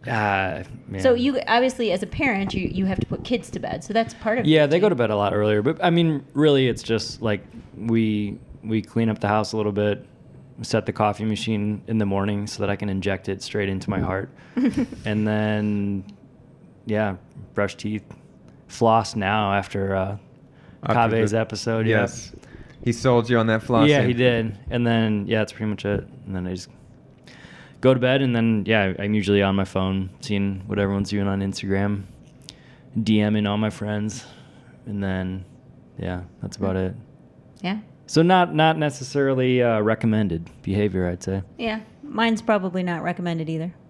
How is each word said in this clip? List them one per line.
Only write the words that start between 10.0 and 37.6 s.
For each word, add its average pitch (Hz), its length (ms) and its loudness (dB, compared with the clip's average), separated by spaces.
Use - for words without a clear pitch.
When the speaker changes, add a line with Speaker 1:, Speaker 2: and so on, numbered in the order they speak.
Speaker 1:
set 110 240 0
the 101 60 -4
coffee 104 320 0
machine 107 640 -2
in 110 100 0
the 104 80 2
morning 101 400 -2
so 104 160 -6
that 101 80 -2
I 101 60 -2
can 104 120 -6
inject 98 400 -4
it 98 140 -6
straight 101 260 -4
into 95 220 -4
my 95 100 -2
heart. 95 280 -4
Speaker 2:
<laughs> 240 480 -2
Speaker 1:
And 107 240 0
then, 104 760 -2
yeah, 104 300 0
brush 101 200 -2
teeth, 104 300 -6
floss 113 480 2
now 101 360 0
after, 98 420 -2
uh, 95 220 -2
Speaker 3:
After 117 340 2
Speaker 1:
Kave's 110 160 2
Speaker 3:
the 113 80 2
Speaker 1:
episode, 113 460 -2
yeah. 107 160 4
Speaker 3:
Yes. - 300 -6
He 120 80 0
sold 120 360 2
you 120 100 4
on 113 100 2
that 110 140 2
flossing. 120 260 4
Speaker 1:
Yeah, 143 140 6
he 123 120 2
did. 117 420 2
And 120 160 0
then, 110 400 2
yeah, 110 120 2
that's 107 140 0
pretty 107 160 -4
much 104 160 -6
it. 101 220 -2
And 95 100 -8
then 92 100 -6
I 90 80 -6
just 90 140 -10
go 131 100 8
to 127 80 4
bed, 131 220 4
and 127 120 2
then, 113 320 2
yeah, 101 320 4
I'm 104 160 -2
usually 101 280 4
on 98 140 4
my 98 80 2
phone, 95 440 -2
seeing 98 460 -4
what 101 120 -4
everyone's 98 320 0
doing 101 160 -2
on 98 140 0
Instagram, 98 640 -2
D 107 280 4
Ming 107 180 2
all 101 120 0
my 107 120 0
friends, 104 540 -6
and 101 160 -6
then, 92 420 -4
yeah, 90 240 -6
that's - 160 -10
about 95 200 -2
Speaker 2:
Hmm. 92 60 0
Speaker 1:
it. 92 120 -4